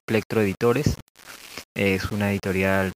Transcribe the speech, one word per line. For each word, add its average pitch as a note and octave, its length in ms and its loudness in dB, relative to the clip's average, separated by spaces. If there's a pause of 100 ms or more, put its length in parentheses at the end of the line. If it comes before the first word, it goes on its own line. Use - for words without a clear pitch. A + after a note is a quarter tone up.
Plectro A2 360 0
Editores. A#2 560 2 (760)
Es G2 380 0
una G#2 200 0
editorial F#2+ 640 0